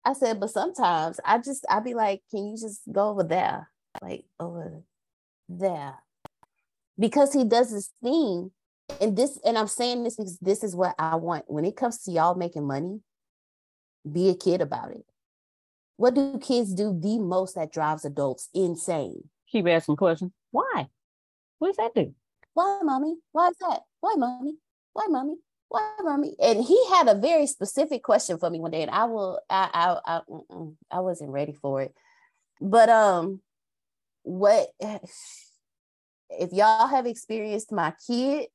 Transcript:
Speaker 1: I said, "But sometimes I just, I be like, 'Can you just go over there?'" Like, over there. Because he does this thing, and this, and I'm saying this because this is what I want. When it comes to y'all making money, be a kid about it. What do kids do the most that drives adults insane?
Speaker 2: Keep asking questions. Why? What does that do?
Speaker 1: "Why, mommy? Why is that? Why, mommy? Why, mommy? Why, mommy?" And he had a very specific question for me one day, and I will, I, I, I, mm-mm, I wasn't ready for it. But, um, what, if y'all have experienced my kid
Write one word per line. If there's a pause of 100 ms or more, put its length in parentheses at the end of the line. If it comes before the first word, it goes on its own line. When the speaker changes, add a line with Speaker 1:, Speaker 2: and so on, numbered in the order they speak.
Speaker 1:
I
said,
"But
sometimes
I
just,
I
be
like,
'Can
you
just (100)
go
over
there?'" (320)
Like, (160)
over (640)
there. (1040)
Because
he
does
this (100)
thing, (500)
and
this,
and
I'm
saying
this
because
this
is
what
I
want.
When
it
comes
to
y'all
making
money, (1080)
be
a
kid
about
it. (880)
What
do
kids
do
the
most
that
drives
adults
insane? (200)
Speaker 2:
Keep
asking
questions. (180)
Why? (680)
What
does
that
do? (380)
Speaker 1:
"Why,
mommy? (160)
Why
is
that? (200)
Why,
mommy? (360)
Why,
mommy? (320)
Why,
mommy?"
And
he
had
a
very
specific
question
for
me
one
day,
and
I
will,
I, (340)
I,
I,
mm-mm, (160)
I
wasn't
ready
for
it. (680)
But,
um, (840)
what, (1600)
if
y'all
have
experienced
my (140)
kid